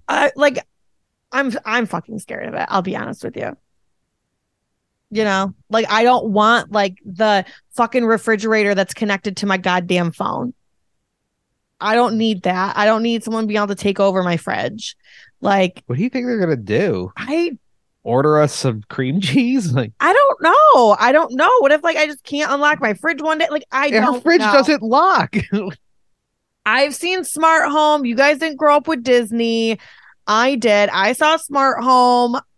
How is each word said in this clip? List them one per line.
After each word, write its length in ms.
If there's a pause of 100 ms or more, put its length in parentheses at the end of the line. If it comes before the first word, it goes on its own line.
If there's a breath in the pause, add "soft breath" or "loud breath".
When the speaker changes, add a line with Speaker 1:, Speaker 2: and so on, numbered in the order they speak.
Speaker 1:
I, 300
like, 220 (720)
I'm, 200 (140)
I'm 220
fucking 320
scared 280
of 60
it. 160
I'll 140
be 120
honest 280
with 120
you. 220 (1500)
You 140
know, 300 (160)
like, 200
I 140
don't 260
want, 420
like, 340
the 400 (300 loud breath)
fucking 300
refrigerator 680
that's 180
connected 440
to 80
my 120
goddamn 560
phone. 400 (1300)
I 140
don't 220
need 260
that. 340
I 80
don't 180
need 200
someone 240
being 100
able 100
to 80
take 240
over 240
my 140
fridge. 580 (440 soft breath)
Like, 460
Speaker 2:
What 120
do 60
you 60
think 160
they're 140
gonna 160
do? 600
Speaker 1:
I 420 (460)
Speaker 2:
Order 360
us 160
some 340
cream 320
<laughs> 0
cheese? 500
Like, 280
Speaker 1:
I 120
don't 300
know. 580
I 120
don't 220
know. 160 (100)
What 120
if, 120
like, 140
I 100
just 160
can't 280
unlock 300
my 140
fridge 260
one 160
day? 140
Like, 200
I 140 (100)
Speaker 2:
our 60
Speaker 1:
don't 220
Speaker 2:
fridge 160
Speaker 1:
know. 140
Speaker 2:
doesn't 280
lock. 540 (160)
<laughs> 1120
Speaker 1:
I've 300
seen 280
smart 460
home. 360
You 100
guys 240
didn't 180
grow 180
up 120
with 160
Disney. 760 (480 loud breath)
I 300
did. 340
I 240
saw 240
smart 460
home. 540 (200)